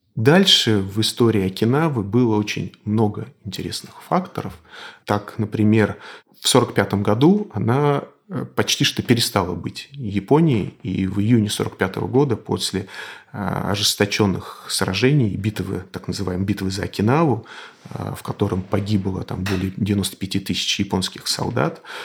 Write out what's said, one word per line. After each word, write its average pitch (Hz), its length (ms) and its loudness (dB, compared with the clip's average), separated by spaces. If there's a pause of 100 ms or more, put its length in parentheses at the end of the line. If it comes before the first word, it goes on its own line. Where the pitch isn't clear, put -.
(160)
Дальше 135 640 6
в 98 220 -2
истории 107 460 2
Окинавы 123 560 2
было 110 340 2
очень 104 360 -2 (120)
много 104 440 0 (160)
интересных - 580 -10
факторов. - 560 -4 (460)
Так, 104 340 -2
например, 107 600 2 (420)
в - 80 -2
сорок 123 260 4
пятом 101 300 2
году 160 500 4
она, 139 480 0 (260)
э, 170 160 -6 (120)
почти - 260 -2
что 110 220 -2
перестала 101 500 2
быть - 380 -10
Японией, 127 880 0
и 92 240 -2
в 92 140 -4
июне 107 300 4
сорок - 260 -4
пятого 95 320 -2
года 127 280 2
после, - 520 -4 (440)
э, 107 60 -10
ожесточенных 101 1300 -2
сражений, 107 680 2
битвы, 98 560 -4
так - 160 -10
называемой 92 380 -4
битвы 95 240 -2
за 95 140 -4
Окинаву, 131 600 2 (440)
э, 101 260 -8
в - 80 -16
котором 95 380 -2
погибло 95 600 -2
там 92 220 -6
более 95 320 -2
девяносто 98 400 -2
пяти 95 240 -4
тысяч - 400 -4
японских - 480 -4
солдат, - 540 -2 (220)